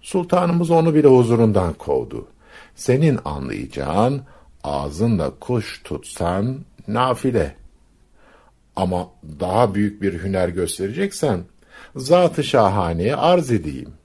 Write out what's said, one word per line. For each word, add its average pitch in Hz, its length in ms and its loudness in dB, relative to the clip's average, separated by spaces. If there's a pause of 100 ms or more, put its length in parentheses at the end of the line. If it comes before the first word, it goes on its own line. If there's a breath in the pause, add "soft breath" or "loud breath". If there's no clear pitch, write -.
Sultanımız 175 680 0
onu 165 240 4
bile 151 120 8
huzurundan 113 680 6
kovdu. 62 540 -6 (480 loud breath)
Senin 139 500 2
anlayacağın, 71 960 -2 (420 soft breath)
ağzınla 73 760 -2
kuş - 440 -6
tutsan 98 840 -6 (220)
nafile. 120 680 -2 (1200 soft breath)
Ama 90 340 -4 (300)
daha 98 360 0
büyük 104 260 -2
bir 87 220 -4
hüner 92 260 0
göstereceksen, 98 920 -4 (520 loud breath)
Zat-ı 156 480 2
Şahane'ye 98 720 2
arz 165 360 2
edeyim. 76 420 -4 (120)